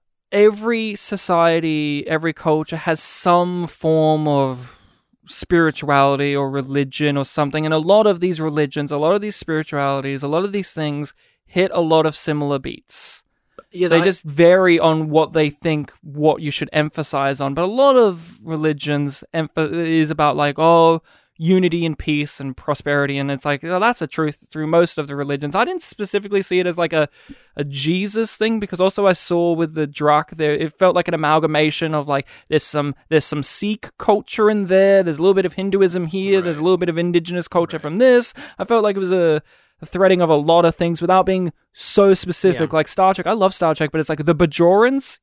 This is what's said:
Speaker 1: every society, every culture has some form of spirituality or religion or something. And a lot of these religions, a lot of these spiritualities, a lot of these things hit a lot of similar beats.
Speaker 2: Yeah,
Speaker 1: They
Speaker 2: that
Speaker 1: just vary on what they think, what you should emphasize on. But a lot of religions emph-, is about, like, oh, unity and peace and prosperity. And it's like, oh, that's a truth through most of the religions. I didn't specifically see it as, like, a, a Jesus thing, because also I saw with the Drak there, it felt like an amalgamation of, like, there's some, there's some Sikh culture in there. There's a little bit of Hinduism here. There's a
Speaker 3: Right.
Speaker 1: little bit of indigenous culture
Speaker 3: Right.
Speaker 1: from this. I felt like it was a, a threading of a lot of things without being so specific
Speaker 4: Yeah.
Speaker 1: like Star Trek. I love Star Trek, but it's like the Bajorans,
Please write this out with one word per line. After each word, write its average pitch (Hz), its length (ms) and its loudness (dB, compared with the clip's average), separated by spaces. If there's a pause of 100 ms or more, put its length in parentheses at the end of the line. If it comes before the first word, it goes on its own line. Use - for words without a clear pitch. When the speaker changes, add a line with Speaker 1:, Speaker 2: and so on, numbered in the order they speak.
(320)
Speaker 1:
every 214 640 2
society, 160 1120 0
every 160 260 -2
culture 156 440 -2
has 160 240 -4
some 175 640 0
form 156 600 0
of 131 520 -2 (460)
spirituality 143 1120 0
or 139 140 -2
religion 139 680 -2
or 135 80 -2
something. 156 400 -4
And 156 80 -2
a 156 40 2
lot 202 300 4
of 180 120 2
these 170 220 -2
religions, 147 500 -2
a 147 60 -4
lot 156 160 2
of 202 80 0
these 208 140 -8
spiritualities, 139 880 -4
a 143 40 -6
lot 160 160 -2
of 202 80 -6
these 196 200 -6
things 147 420 -6 (320)
hit 185 280 -2
a 175 80 0
lot 160 240 2
of 151 100 -2
similar 143 440 -4
beats. - 640 -16 (480)
Speaker 2:
Yeah, 180 160 -2
Speaker 1:
They 165 120 4
Speaker 2:
that 170 60 0
Speaker 1:
just 190 180 -2
vary 170 560 4
on 160 300 0
what 156 240 2
they 156 160 2
think, 151 420 -4 (100)
what 151 400 0
you 147 100 -6
should - 220 -6
emphasize 147 680 -2
on. 139 120 -4
But 160 100 -2
a 185 40 -2
lot 262 280 2
of 185 480 0
religions 147 800 -4 (100)
emph-, 160 400 -4
is 160 380 0
about, 147 240 0
like, 147 240 -2
oh, 165 420 6 (360)
unity 170 460 2
and 156 140 -4
peace 147 420 -4
and 135 160 -10
prosperity. 143 640 -2
And 139 140 -4
it's 139 140 -6
like, 143 180 -2
oh, 175 160 -2
that's 233 240 0
a 151 40 -8
truth - 440 -6
through 156 160 -6
most 170 320 2
of 143 80 -6
the 143 80 -10
religions. 143 400 -6
I 220 100 2
didn't 359 160 -8
specifically 202 600 -4
see 180 160 -2
it 180 80 -2
as, 170 100 -4
like, 170 160 -2
a, 151 160 0 (460)
a 151 80 -6
Jesus 185 720 -4
thing, 220 220 -2
because 190 200 -8
also 190 280 2
I 185 60 4
saw 170 400 0
with 160 200 -2
the 156 140 -4
Drak 151 500 0
there, 151 160 0
it 151 240 -4
felt 185 180 4
like 175 120 0
an 170 80 -2
amalgamation 156 800 0
of, 147 120 -4
like, 143 200 -2 (220)
there's 156 140 2
some, 143 300 -4 (160)
there's 156 160 2
some 151 160 -4
Sikh - 560 -6
culture 208 540 0
in 202 160 -2
there. 196 340 4
There's 165 160 -2
a 156 40 -6
little 190 120 4
bit 185 140 0
of 170 60 -6
Hinduism 190 520 0
here. 190 360 0
There's 170 160 -4
a - 20 -10
Speaker 3:
Right. 156 60 -4
Speaker 1:
little 185 120 4
bit 175 120 -2
of 165 100 -4
indigenous 175 480 -2
culture 170 300 -2
Speaker 3:
Right. 151 40 -8
Speaker 1:
from 156 160 -8
this. 247 380 4 (240)
I 190 60 -4
felt 226 180 2
like 208 120 0
it 196 40 -4
was 180 120 -2
a, 165 300 2 (400)
a 165 60 -16
threading 185 340 2
of 165 80 2
a 156 60 6
lot 160 300 4
of 165 100 2
things 170 260 -2
without 185 240 2
being 185 260 -2 (220)
so 196 400 4
specific 170 580 0
Speaker 4:
Yeah. 160 40 -4
Speaker 1:
like 156 120 2
Star 190 280 2
Trek. 180 120 -8
I 202 60 0
love 190 220 2
Star 160 200 0
Trek, 151 160 -2
but 160 80 -2
it's 151 80 -2
like 156 160 -4
the 160 120 4
Bajorans, 185 880 2